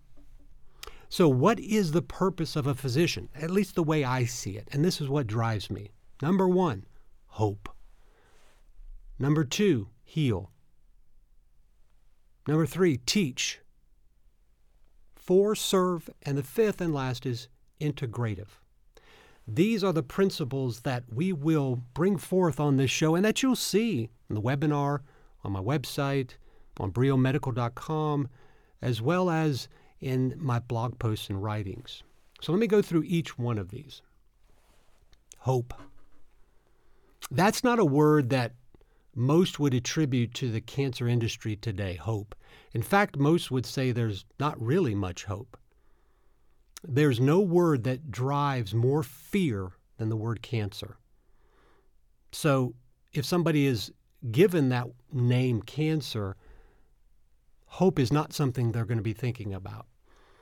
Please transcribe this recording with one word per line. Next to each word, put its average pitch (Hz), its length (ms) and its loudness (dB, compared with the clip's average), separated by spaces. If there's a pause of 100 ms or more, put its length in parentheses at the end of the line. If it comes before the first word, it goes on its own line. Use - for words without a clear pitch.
(1160)
So 175 140 6
what 143 320 4
is 202 320 0
the 143 100 2
purpose 180 540 -4
of 139 100 0
a 143 80 0
physician? 135 540 -2 (120)
At 165 120 -4
least 196 240 0
the 175 80 2
way 156 180 2
I 127 220 0
see 107 320 -6
it. 104 160 -12
And 143 120 2
this 185 160 0
is 143 80 -4
what 139 200 0
drives 113 420 -2
me. 104 220 -8 (280)
Number 185 280 2
one, 175 380 0 (400)
hope. 104 420 -2 (1500)
Number 147 280 2
two, 135 460 2 (120)
heal. 120 480 -2 (2000)
Number 156 180 2
three, 165 300 2
teach. - 640 -2 (1500)
Four, 202 400 2
serve. 180 560 0 (120)
And 139 140 -2
the 139 60 -2
fifth 214 380 0
and 165 120 0
last 131 340 -4
is 123 200 -4 (340)
integrative. 117 680 -4 (1000)
These 185 380 2
are 190 80 2
the 156 100 0
principles 135 760 -2
that 123 280 -2
we 165 240 0
will 143 440 2
bring 165 420 0
forth 185 400 2
on 147 180 4
this 131 140 4
show 160 240 2
and 185 100 4
that 220 160 2
you'll 262 140 4
see 185 560 0 (180)
in - 60 -4
the 104 80 -2
webinar, 143 600 0 (420)
on 98 80 -4
my 95 80 -2
website, 139 680 -2 (500)
on 98 100 -2
brio 131 260 2
medical 131 360 2
dot 117 240 -2
com, 151 500 -2 (560)
as 120 180 -2
well 175 300 2
as 156 380 0 (320)
in 131 360 -2
my 127 220 -2
blog 120 400 -4
posts 110 320 -4
and 98 120 -4
writings. 107 600 -8 (400)
So 151 100 -2
let 180 60 2
me 233 80 4
go 208 160 4
through 165 240 2
each - 320 -2
one 120 180 -2
of 95 140 -6
these. 123 320 -16 (1400)
Hope. 127 340 -2 (1600)
That's 180 340 2
not 240 140 4
a 208 80 6
word 151 420 6
that 120 240 0 (600)
most 151 440 2
would 143 140 2
attribute 127 640 0
to 127 160 -4
the 110 100 -4
cancer 123 480 -4
industry 113 480 -2
today, 101 380 -6
hope. 98 400 -6 (400)
In 113 80 -2
fact, 202 340 2
most 147 340 2
would 127 140 -2
say 131 280 -2
there's 110 340 -2 (120)
not 139 220 -2
really 131 340 2
much 92 300 -4
hope. - 320 -8 (1300)
There's 143 360 2
no 143 220 6
word 170 440 4
that 131 260 -4
drives 131 640 -2
more 131 300 2
fear 113 640 -2 (260)
than 110 140 -4
the 113 80 -2
word 110 240 -4
cancer. - 560 -6 (1300)
So 135 440 0 (400)
if 139 100 -2
somebody 160 400 2
is 127 260 0 (400)
given 160 380 4
that 123 200 0 (220)
name 123 520 2
cancer, 139 720 -4 (1300)
hope - 340 2
is 135 140 4
not 151 220 0
something 127 360 0
they're 117 140 -2
gonna 113 160 -2
be 107 140 -2
thinking 107 400 -6
about. 101 320 -12 (560)